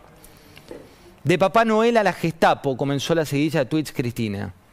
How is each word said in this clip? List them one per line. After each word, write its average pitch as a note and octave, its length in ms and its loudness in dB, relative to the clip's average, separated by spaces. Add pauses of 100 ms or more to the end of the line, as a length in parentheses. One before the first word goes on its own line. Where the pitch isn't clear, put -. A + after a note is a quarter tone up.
(1200)
"De E3+ 140 2
Papá F#3+ 260 4
Noel A3+ 320 2
a A3 80 4
la F#3 80 2
Gestapo", D#3+ 640 0
comenzó C#3 400 -2
la D#3+ 80 0
seguidilla C#3+ 380 -2
de C3 60 0
tweets D#3 260 -4
Cristina. G#2 600 -6 (180)